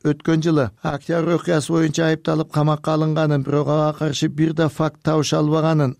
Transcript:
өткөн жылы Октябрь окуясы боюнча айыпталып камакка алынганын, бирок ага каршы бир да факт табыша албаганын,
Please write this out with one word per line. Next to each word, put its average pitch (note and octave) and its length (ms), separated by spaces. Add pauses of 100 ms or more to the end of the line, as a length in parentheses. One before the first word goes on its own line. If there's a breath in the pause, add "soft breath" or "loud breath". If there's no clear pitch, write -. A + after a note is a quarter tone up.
өткөн D3+ 400
жылы D3 260 (100)
Октябрь E3 540
окуясы D#3+ 380
боюнча D#3+ 340
айыпталып D#3 460
камакка D3+ 420
алынганын, D#3 480
бирок C#3 240
ага D3+ 320
каршы D#3 300
бир D#3 240
да D#3 160
факт D3+ 340
табыша D#3 380
албаганын, D3+ 600